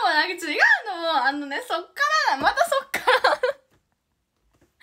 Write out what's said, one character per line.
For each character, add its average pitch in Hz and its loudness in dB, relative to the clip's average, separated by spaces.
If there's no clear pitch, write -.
も 403 2
な 311 2
ん - -6
か 370 -6
違 339 -8
う 494 0
の、 381 -8
も 330 -2
う、 - 0
あ 269 0
の 285 -8
ね、 277 -8
そ 381 -6
っ 349 -12
か - -8
ら、 277 2
ま 302 2
た 571 2
そ 554 0
っ - -18
か - -4
ら。 - 0